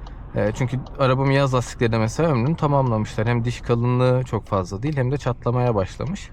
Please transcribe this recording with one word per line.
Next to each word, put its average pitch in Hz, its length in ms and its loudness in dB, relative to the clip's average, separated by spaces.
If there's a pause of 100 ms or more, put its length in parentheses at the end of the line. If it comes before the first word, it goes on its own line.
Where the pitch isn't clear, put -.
(340)
E, 107 200 2
çünkü 127 240 -2 (200)
arabamın 135 320 2
yaz 135 240 2
lastikleri 120 380 0
de 113 60 2
mesela 113 320 0
ömrünü 135 260 2
tamamlamışlar. 120 720 2
Hem 120 160 2
diş 120 160 -4
kalınlığı 123 640 2
çok 117 220 -4
fazla 98 360 -2
değil 151 140 -2
hem 127 160 0
de 143 40 -2
çatlamaya 123 580 0
başlamış. 104 580 -4